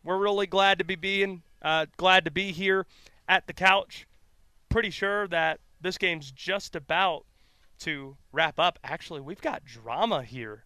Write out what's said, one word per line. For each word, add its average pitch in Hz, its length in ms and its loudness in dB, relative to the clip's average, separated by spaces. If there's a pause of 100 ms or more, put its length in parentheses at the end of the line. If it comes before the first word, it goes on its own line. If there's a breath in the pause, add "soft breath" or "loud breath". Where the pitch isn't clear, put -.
We're 180 140 -2
really 202 280 2
glad 196 320 4
to 185 60 -2
be 185 100 -4
being, 190 480 -2 (200)
uh, 156 240 0 (100)
glad 185 300 6
to 160 40 -2
be 190 220 -4
here 190 340 0 (420 soft breath)
at 185 180 2
the 170 60 -12
couch. - 540 2 (640)
Pretty 220 220 0
sure 202 380 -2
that 160 300 0 (220)
this 180 180 -6
game's 160 320 -2
just 185 460 -6
about 165 480 0 (560)
to 139 360 -8 (160)
wrap 156 280 0
up. 170 240 2
Actually, 156 360 -10
we've 151 220 -14
got - 220 -6
drama 127 580 -2
here 113 440 -12